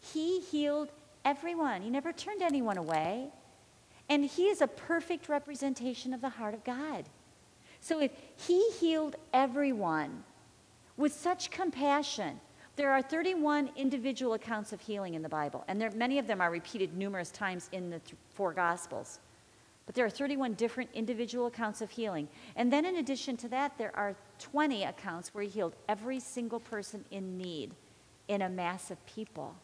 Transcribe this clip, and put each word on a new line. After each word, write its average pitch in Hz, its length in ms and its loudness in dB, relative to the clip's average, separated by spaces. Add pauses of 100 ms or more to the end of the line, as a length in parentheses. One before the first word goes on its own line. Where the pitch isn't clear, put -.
He 339 400 2
healed 294 500 2 (320)
everyone. 285 580 0
He 214 80 -4
never 277 220 0
turned 381 300 -4
anyone 262 360 4
away. 170 540 0 (760)
And 285 160 6
he 349 240 4
is 370 120 2
a 262 60 6
perfect - 640 -2
representation 262 840 -2
of 233 60 -6
the 262 100 -2
heart 214 240 -4
of 214 120 -10
God." 254 420 -4 (720)
So 320 200 0
if 277 120 4 (240)
he 381 360 6
healed 320 440 4 (160)
everyone 233 920 4 (760)
with 285 160 4
such - 380 0
compassion, 285 920 0 (360)
there 285 140 4
are 262 100 6
thirty-one 294 760 2
individual 254 580 0
accounts 220 400 -4
of 190 80 -12
healing 196 320 -4
in 160 80 -4
the 160 80 -4
Bible, 147 380 -2
and 196 120 0
there, 220 120 0
many 247 260 2
of 254 80 0
them 202 160 0
are 175 80 6
repeated 170 480 -2
numerous 196 340 -2
times 185 400 -6
in 180 200 -6
the 165 80 -8
th-, - 180 -18 (120)
four 180 240 0
Gospels. 170 680 0 (680)
But - 80 -12
there 247 100 4
are 214 60 4
thirty-one 269 460 0
different 233 380 -2
individual 233 520 -2
accounts 233 340 -4
of 214 120 -6
healing. 180 360 -4 (280)
And 247 180 4
then 302 120 6
in 370 100 0
addition 262 420 -2
to 240 120 -10
that, 277 280 -2
there 220 180 -4
are 202 200 -2 (240)
twenty 277 440 2
accounts 180 500 -6
where 202 100 -4
he 208 80 -4
healed 180 240 -2 (120)
every 226 320 -2
single 233 400 -6
person 208 520 -8
in 190 260 -6
need 170 380 -6 (520)
in 202 140 0
a 185 80 0
mass 185 400 -4
of 180 160 -12
people. 175 580 -10